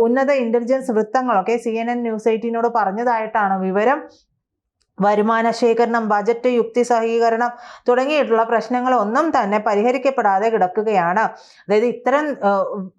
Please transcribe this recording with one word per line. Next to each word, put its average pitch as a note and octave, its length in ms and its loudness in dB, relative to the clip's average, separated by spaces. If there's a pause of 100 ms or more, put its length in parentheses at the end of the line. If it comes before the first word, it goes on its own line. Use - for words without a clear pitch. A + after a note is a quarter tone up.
ഉന്നത C4 260 2
ഇന്റലിജൻസ് B3 600 0
വൃത്തങ്ങളൊക്കെ A3+ 640 0
സി A#3 120 -4
എൻ A#3 220 -4
എൻ A#3+ 100 -4
ന്യൂസ് A3 260 -2
എയ്റ്റീനോട് A#3 480 0
പറഞ്ഞതായിട്ടാണ് G#3+ 840 0
വിവരം. G#3 420 0 (1000)
വരുമാന A3 500 2
ശേഖരണം, A3+ 580 0
ബജറ്റ് A#3 400 0
യുക്തി A#3+ 340 0
സഹീകരണം A#3 640 0 (380)
തുടങ്ങിയിട്ടുള്ള B3 560 2
പ്രശ്നങ്ങളൊന്നും B3 920 0
തന്നെ G#3 200 0
പരിഹരിക്കപ്പെടാതെ A3+ 920 0
കിടക്കുകയാണ്. G3 720 0
അതായത് G#3+ 640 -2
ഇത്തരം, B3+ 400 0
ഏഹ്, G3 720 -2